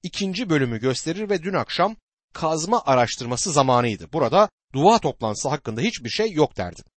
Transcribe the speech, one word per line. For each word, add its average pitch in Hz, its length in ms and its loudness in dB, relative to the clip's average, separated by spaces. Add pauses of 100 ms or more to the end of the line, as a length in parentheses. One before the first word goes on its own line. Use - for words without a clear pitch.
ikinci 190 480 -6
bölümü 127 300 0
gösterir 165 500 -4
ve 180 120 0
dün 190 120 -6
akşam 180 420 0 (360)
kazma 165 520 -2
araştırması 123 680 0
zamanıydı. 123 600 2
Burada 160 360 4 (240)
dua 185 260 4
toplantısı 120 500 -2
hakkında 117 320 -6
hiçbir 123 300 -4
şey 220 220 -2
yok 151 240 2
derdim. 90 280 -8 (120)